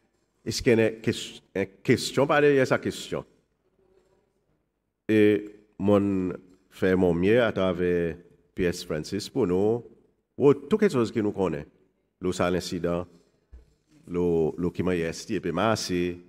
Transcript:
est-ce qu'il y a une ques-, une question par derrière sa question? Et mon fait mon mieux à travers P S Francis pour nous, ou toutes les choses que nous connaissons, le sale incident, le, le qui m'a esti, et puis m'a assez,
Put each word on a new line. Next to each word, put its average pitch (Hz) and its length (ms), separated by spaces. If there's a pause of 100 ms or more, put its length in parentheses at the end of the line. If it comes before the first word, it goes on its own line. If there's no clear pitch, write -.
(460)
est-ce - 180
qu'il 117 160
y - 20
a 110 80
une - 120
ques-, - 400 (120)
une 95 140 (160)
question - 420
par 151 140
derrière 143 260
sa 120 140
question? - 460 (1800)
Et 104 440 (240)
mon 98 540 (380)
fait 95 260
mon 90 180
mieux 101 300
à 110 80
travers 87 640 (400)
P 95 80
S 85 200
Francis 80 460
pour 131 160
nous, 104 380 (540)
ou 139 160
toutes 208 280
les 202 80
choses 120 220
que 113 80
nous 104 120
connaissons, 85 360 (520)
le 90 120
sale 90 240
incident, 87 500 (1000)
le, 85 500
le 85 120
qui - 140
m'a 90 120
esti, 82 400
et 87 40
puis 85 120
m'a 95 200
assez, 90 580